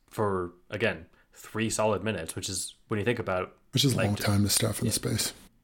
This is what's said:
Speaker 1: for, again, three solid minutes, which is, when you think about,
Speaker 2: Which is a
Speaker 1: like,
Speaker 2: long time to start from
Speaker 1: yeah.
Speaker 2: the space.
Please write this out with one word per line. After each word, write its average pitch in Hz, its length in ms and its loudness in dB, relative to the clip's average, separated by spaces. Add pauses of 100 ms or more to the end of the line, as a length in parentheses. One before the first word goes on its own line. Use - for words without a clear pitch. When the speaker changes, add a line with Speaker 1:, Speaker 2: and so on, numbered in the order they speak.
Speaker 1:
for, 95 440 -2 (180)
again, 98 340 -2 (300)
three 110 340 -4
solid 104 340 2
minutes, 92 320 -4
which 95 140 -6
is, - 240 -6 (140)
when 110 120 -2
you 95 60 -2
think 113 140 2
about, 92 340 -2 (180)
Speaker 2:
Which 131 140 4
is 127 80 4
a 101 40 0
Speaker 1:
like, 95 100 2
Speaker 2:
long 104 80 2
time 101 280 2
to 101 60 2
start 107 260 2
from 120 120 -2
Speaker 1:
yeah. - 20 0
Speaker 2:
the 104 60 0
space. - 380 -2 (300)